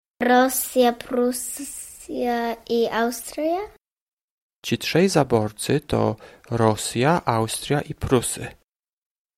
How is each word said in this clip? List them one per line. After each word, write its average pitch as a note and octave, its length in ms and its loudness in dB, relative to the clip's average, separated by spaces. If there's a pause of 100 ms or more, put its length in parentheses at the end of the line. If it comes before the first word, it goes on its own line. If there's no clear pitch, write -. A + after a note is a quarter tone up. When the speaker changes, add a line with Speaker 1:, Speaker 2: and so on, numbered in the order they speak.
(240)
Speaker 1:
Rosja, B3 720 4
Prusja B3 1600 -4 (140)
i A#3 180 2
Austria? B3 720 -2 (1080)
Speaker 2:
Ci A#2 120 -2
trzej F#3 320 2
zaborcy B2+ 720 0
to A2 360 0 (340)
Rosja, A#2 760 2
Austria A#2 560 -2
i - 140 -8
Prusy. - 520 -2 (920)